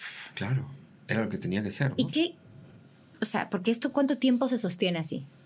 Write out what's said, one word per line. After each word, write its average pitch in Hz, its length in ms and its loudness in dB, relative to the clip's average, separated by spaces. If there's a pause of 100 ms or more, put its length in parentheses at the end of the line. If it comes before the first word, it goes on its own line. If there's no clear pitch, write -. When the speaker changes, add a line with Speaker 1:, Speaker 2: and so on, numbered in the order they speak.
(340)
Speaker 1:
Claro. 131 320 0 (420)
Era 107 160 2
lo 104 40 -2
que 101 80 -4
tenía 92 260 -2
que 101 100 -2
ser, 139 240 0
Speaker 2:
¿Y 254 80 2
Speaker 1:
¿no? - 60 -2
Speaker 2:
qué? 330 240 0 (840)
O - 60 2
sea, - 240 0
porque 190 200 0
esto, 240 220 0
¿cuánto 277 240 4
tiempo 254 320 4
se 247 80 2
sostiene 180 440 0
así? - 260 -4 (200)